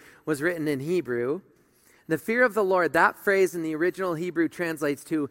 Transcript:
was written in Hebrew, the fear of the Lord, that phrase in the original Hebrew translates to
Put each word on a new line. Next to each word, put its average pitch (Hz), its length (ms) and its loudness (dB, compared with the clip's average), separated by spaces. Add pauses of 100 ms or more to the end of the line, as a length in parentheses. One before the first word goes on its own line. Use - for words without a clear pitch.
(260)
was 151 160 -2
written 165 260 -2
in 139 140 0
Hebrew, 139 600 -2 (680)
the 160 100 0
fear 233 260 0
of 233 100 2
the 208 120 2
Lord, 180 260 4
that 170 260 4
phrase 196 380 2
in 170 80 -4
the 160 120 -4
original 180 400 -2
Hebrew 160 340 -2
translates 156 560 -4
to 151 260 -4